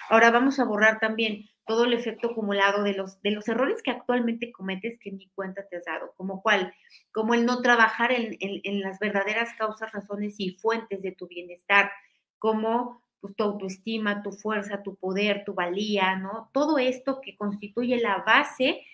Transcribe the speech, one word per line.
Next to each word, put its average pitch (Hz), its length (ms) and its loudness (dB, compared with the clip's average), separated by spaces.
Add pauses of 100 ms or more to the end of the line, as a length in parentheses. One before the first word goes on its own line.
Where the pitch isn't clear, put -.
Ahora 226 200 8
vamos 262 300 4
a 254 40 2
borrar 214 360 2
también 220 500 -2 (160)
todo 226 200 2
el 240 80 2
efecto 226 360 -4
acumulado 202 540 2
de 202 100 0
los, 190 300 -8
de 202 80 2
los 214 160 -4
errores 262 340 0
que - 80 -2
actualmente 233 640 -2
cometes 190 480 -8
que 196 120 -12
ni 190 180 -14
cuenta 196 380 -10
te 175 100 -12
has 175 80 -12
dado. - 300 -8
¿Como 190 280 -8
cuál? 190 280 4 (400)
Como 220 220 0
el 233 140 4
no 247 160 0
trabajar 240 480 4
en, 226 280 -2
en, 196 240 -6
en 202 180 -2
las 190 180 -8
verdaderas 214 580 -2
causas, 220 340 -6
razones 208 460 -8
y 185 140 -4
fuentes 220 500 -2
de 185 120 -6
tu 175 140 -14
bienestar, 180 640 2 (460)
como, 220 640 -2 (180)
pues, 196 160 -14
tu 220 80 0
autoestima, 202 800 -4
tu 202 100 -8
fuerza, 202 520 -6
tu 190 120 -10
poder, 202 500 0
tu 190 100 -8
valía, 190 600 0
¿no? 196 380 -8
Todo 294 240 2
esto 254 440 -2
que - 140 -16
constituye 208 600 -4
la 202 220 0
base 254 760 2